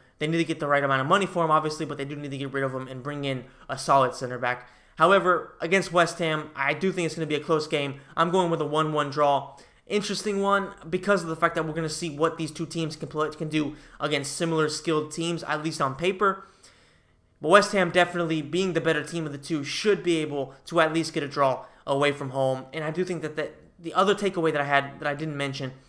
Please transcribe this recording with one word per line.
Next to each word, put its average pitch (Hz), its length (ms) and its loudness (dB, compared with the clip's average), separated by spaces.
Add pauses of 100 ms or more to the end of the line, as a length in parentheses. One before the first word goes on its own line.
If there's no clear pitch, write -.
(200)
They 151 80 -2
need 160 100 0
to 165 60 2
get 160 160 -2
the 151 80 -2
right 143 160 4
amount 135 180 2
of 135 60 -2
money 190 180 4
for 175 180 -2
him, 160 60 2
obviously, 156 380 2
but 139 100 -8
they 139 80 -6
do 147 100 -10
need 147 140 -10
to 135 80 -8
get 139 160 -6
rid 139 100 -2
of 131 120 -2
him 131 120 -8
and 131 140 -12
bring 143 240 -6
in 131 200 -4 (220)
a 131 120 -6
solid 131 340 4
center 123 240 -8
back. 123 320 -4 (280)
However, 175 640 4
against 170 320 0
West 165 280 2
Ham, 156 360 -2
I 139 200 0
do 185 160 0
think 165 160 -2
it's 151 80 -4
gonna 160 100 -4
be 151 80 -2
a 143 60 0
close 156 260 0
game. 139 360 -4 (140)
I'm 170 140 2
going 175 220 4
with 160 100 0
a 151 40 0
one 151 280 0
one 147 160 0
draw. 143 460 2 (320)
Interesting 202 540 -2
one 196 320 2 (140)
because 185 360 2
of 165 60 -6
the 160 60 -2
fact 165 200 0
that 160 100 0
we're 151 80 -4
gonna 160 160 -2
see 156 260 -6
what 160 220 0
these 160 140 -4
two 160 160 -6
teams 160 280 -4
can 139 140 -10
play, 151 220 -2
can 156 180 -8
do 151 260 -2 (240)
against 147 380 -2
similar 160 320 2
skilled 151 420 -2
teams, 170 320 -4
at 151 200 -4
least 160 180 -4
on 135 140 0
paper. 190 500 0 (960)
But 151 80 0
West 196 220 8
Ham 185 180 2
definitely 170 540 2
being 175 300 0
the 160 80 2
better 151 220 0
team 165 220 -6
of 147 60 -6
the 139 80 -10
two 143 240 -4
should 180 400 0
be 170 140 2
able 139 360 -4 (120)
to 165 140 2
at 160 140 4
least 160 180 0
get 156 120 -2
a 143 40 -6
draw 135 380 0 (220)
away 143 240 4
from 139 180 -6
home. 131 420 0
And 160 120 -6
I 156 80 -4
do 175 120 -2
think 175 200 -4
that 151 120 -8
the, 151 140 -4 (300)
the 165 160 -10
other 196 180 4
takeaway 180 400 0
that 147 80 0
I 139 40 -2
had 139 340 0
that 156 80 -6
I 143 80 -2
didn't 151 200 -6
mention 139 380 -4 (160)